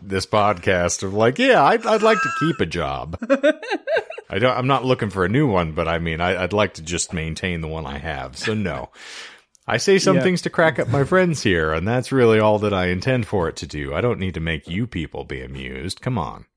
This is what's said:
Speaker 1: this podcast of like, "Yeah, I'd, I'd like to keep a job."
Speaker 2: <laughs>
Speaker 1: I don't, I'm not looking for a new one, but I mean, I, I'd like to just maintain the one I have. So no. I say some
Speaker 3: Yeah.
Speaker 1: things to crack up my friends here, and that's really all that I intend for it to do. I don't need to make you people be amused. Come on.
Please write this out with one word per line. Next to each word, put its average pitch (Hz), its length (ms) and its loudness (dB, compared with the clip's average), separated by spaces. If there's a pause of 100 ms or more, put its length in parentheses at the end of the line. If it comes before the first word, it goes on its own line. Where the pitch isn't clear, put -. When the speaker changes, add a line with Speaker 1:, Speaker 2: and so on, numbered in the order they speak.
Speaker 1:
this 95 240 -4
podcast 95 800 0
of 95 100 -6
like, 113 240 2
"Yeah, 233 260 6
I'd, 220 220 4
I'd 214 160 2
like 220 180 4
to - 100 -2 (100)
keep 156 220 0
a 98 40 2
job." 76 580 -6
Speaker 2:
<laughs> 226 60 -6 (1000)
Speaker 1:
I 98 120 -6
don't, 120 180 2
I'm 123 80 -2
not 131 200 2
looking 120 260 0
for 95 120 0
a 90 60 2
new 139 180 2
one, 87 260 0
but 80 140 -2
I 82 120 0
mean, 82 200 -4
I, 90 220 0
I'd 90 120 -2
like 101 220 0
to 85 60 -16
just 82 320 -6
maintain 82 480 -4
the 80 60 -6
one 80 180 -8
I 69 140 -10
have. 67 400 -10
So 110 160 -4
no. 80 340 -6 (800)
I - 100 0
say 196 220 4
some 185 180 4
Speaker 3:
Yeah. 175 60 4
Speaker 1:
things 180 180 2
to - 80 -6
crack 160 300 2
up 127 100 -2
my 139 140 2
friends 175 400 2
here, 82 280 2
and 82 160 -2
that's 123 240 -2
really 117 280 6
all 107 200 6
that 104 140 0
I 90 140 2
intend 110 400 0
for 90 200 0
it 76 100 -6
to 78 100 -8
do. 71 260 -6
I 85 80 0
don't 117 180 0
need 92 140 -4
to 82 60 -6
make 80 280 -4
you 98 200 -4
people 73 360 -6
be 67 200 -10
amused. 65 580 -10
Come 123 160 -4
on. 55 280 -6 (120)